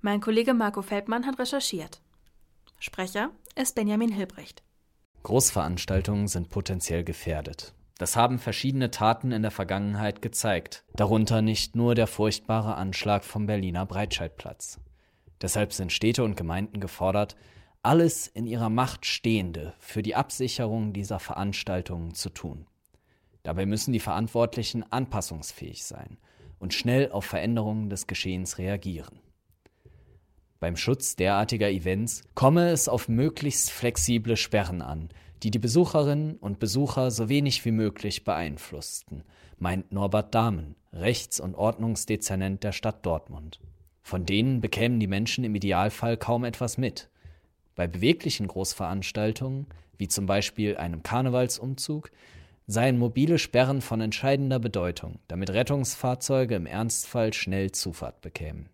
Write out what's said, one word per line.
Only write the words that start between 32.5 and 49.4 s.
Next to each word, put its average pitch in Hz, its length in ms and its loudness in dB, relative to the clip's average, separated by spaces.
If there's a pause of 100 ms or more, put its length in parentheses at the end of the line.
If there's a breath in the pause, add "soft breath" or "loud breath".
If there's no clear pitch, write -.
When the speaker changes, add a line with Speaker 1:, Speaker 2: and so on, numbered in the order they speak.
Speaker 2:
es 165 180 2
auf 117 220 0
möglichst 135 640 2
flexible 117 640 2
Sperren 90 460 0
an, 80 260 -6 (340 loud breath)
die 110 80 0
die 117 80 2
Besucherinnen 147 800 4
und 101 220 -6
Besucher 131 520 2
so 110 200 0
wenig 143 340 2
wie 120 60 2
möglich 107 540 0
beeinflussten, 76 1000 -6 (340 soft breath)
meint 90 320 -2
Norbert 101 440 0
Dahmen, 95 400 2 (180)
Rechts- 101 480 -2
und 90 140 -6
Ordnungsdezernent 101 1080 0
der 104 100 -2
Stadt - 340 -4
Dortmund. 78 520 -4 (440)
Von 92 240 -4
denen 113 340 2
bekämen 113 400 2
die 107 60 2
Menschen 107 380 0
im 107 100 -2
Idealfall 101 640 2
kaum 123 260 0
etwas 117 320 -4
mit. - 320 -4 (680 soft breath)
Bei 87 120 0
beweglichen 104 600 2
Großveranstaltungen, 107 1160 -4 (300 soft breath)